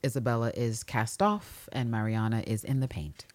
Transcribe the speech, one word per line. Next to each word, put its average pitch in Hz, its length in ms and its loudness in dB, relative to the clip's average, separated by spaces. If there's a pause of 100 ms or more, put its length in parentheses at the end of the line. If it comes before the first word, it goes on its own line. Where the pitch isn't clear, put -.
Isabella 117 480 2
is 113 300 -2
cast - 360 -2
off 208 520 0
and 120 180 0
Mariana 110 560 2
is 110 160 0
in 135 160 0
the 131 80 2
paint 76 480 -6